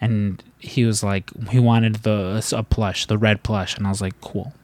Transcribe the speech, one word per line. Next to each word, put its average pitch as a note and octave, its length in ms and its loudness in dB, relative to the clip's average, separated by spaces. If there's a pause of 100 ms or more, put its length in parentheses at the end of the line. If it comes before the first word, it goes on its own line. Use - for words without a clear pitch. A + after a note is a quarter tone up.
and G#2 420 -2 (160)
he - 260 -2
was A2 200 0
like, G2 260 -2 (200)
he B2 100 4
wanted A2+ 360 4
the, G#2+ 480 -2 (120)
a A2+ 80 -2
plush, G2+ 420 0
the G#2+ 120 0
red G#2+ 260 2
plush, G2+ 320 -2
and G2+ 100 -4
I G2 40 0
was G2 100 -2
like, F#2+ 220 -6
"Cool, G#2 300 -10 (120)